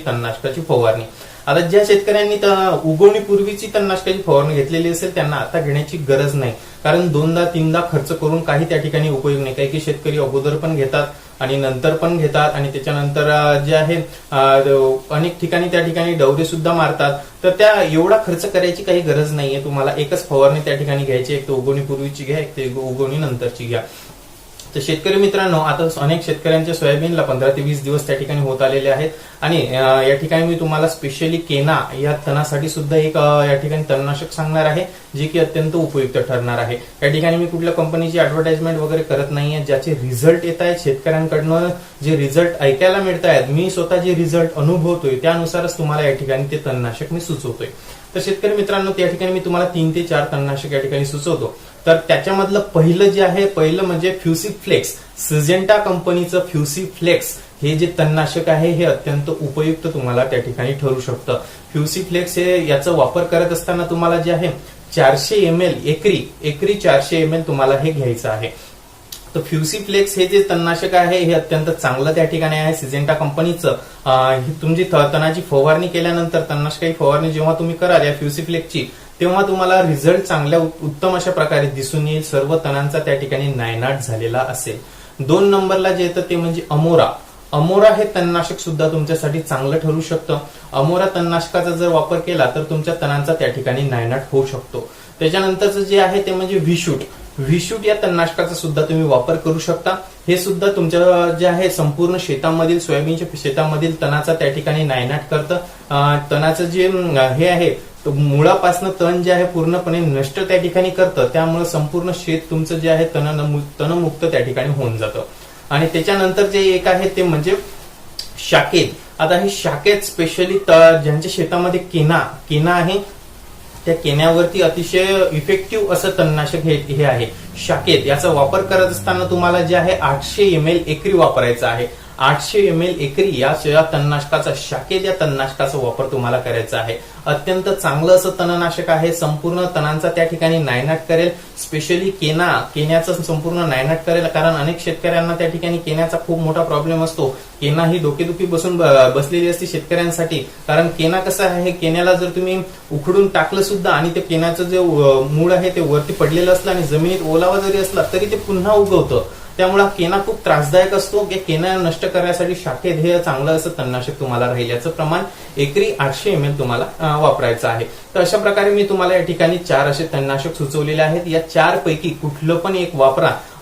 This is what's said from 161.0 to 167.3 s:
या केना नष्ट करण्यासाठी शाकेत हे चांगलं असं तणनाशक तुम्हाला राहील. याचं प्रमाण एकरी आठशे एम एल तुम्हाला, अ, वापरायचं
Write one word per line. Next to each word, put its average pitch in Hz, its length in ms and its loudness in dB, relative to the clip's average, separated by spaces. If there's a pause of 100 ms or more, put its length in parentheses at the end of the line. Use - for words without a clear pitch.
या 190 80 -4
केना 175 360 -2
नष्ट 170 320 -2
करण्यासाठी 175 480 0
शाकेत 170 380 -4
हे 170 260 2
चांगलं 160 380 0
असं 156 140 -4
तणनाशक 127 500 -6
तुम्हाला 127 260 -2
राहील. 120 240 -2
याचं 123 200 -4
प्रमाण 160 300 -2 (360)
एकरी 143 300 0 (120)
आठशे 139 340 -2
एम 147 120 0
एल 143 140 -2
तुम्हाला, 120 260 -2 (140)
अ, 151 220 0
वापरायचं 127 480 0